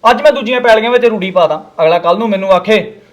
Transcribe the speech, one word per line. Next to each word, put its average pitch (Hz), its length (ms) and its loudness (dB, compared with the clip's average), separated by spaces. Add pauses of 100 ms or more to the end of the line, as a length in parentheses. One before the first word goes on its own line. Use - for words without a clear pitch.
ਅੱਜ - 120 0
ਮੈਂ 605 100 4
ਦੂਜੀਆਂ 247 300 -4
ਪੈਲੀਆਂ 226 300 2
ਵਿੱਚ 240 140 2
ਰੂੜੀ 196 260 -2
ਪਾ 180 160 2
ਦਾਂ, 156 360 -6
ਅਗਲਾ 165 160 2
ਕੱਲ੍ਹ 175 200 0
ਨੂੰ 226 100 -4
ਮੈਨੂੰ 190 220 -4
ਆਖੇ 185 440 0 (180)